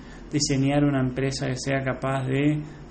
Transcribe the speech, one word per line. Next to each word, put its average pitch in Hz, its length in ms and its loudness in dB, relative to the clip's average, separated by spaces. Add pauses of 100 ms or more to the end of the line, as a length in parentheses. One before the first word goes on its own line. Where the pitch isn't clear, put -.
(300)
diseñar 143 540 2
una 139 160 4
empresa 131 460 -2
que 131 100 -2
sea 135 260 -2
capaz 131 440 -2
de, 147 340 2 (300)